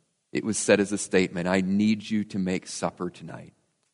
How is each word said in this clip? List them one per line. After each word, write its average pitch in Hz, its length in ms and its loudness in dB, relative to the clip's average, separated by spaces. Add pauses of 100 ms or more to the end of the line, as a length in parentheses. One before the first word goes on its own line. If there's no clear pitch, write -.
(320)
It 65 120 -2
was 107 160 -2
said 101 200 6
as 98 120 2
a 104 80 -2
statement. 90 480 0
"I 95 140 2
need 104 460 2
you 107 180 0
to 104 120 -8
make 92 300 -2
supper 87 420 -6
tonight." 82 440 -16 (400)